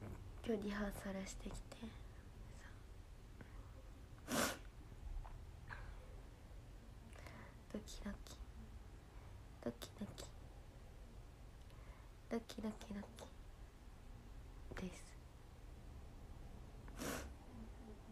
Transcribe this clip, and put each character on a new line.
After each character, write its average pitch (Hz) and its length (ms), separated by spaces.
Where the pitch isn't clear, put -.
今 226 100
日 196 60
リ 202 80
ハ 208 140
ー 202 60
サ 196 100
ル 190 140
し - 80
て - 160
き - 0
て。 - 60
ド 214 140
キ - 180
ド 208 60
キ。 - 100
ド 240 80
キ - 80
ド 214 60
キ。 - 80
ド 233 180
キ - 140
ド 214 80
キ - 140
ド 202 80
キ。 - 40
で 185 140
す。 - 80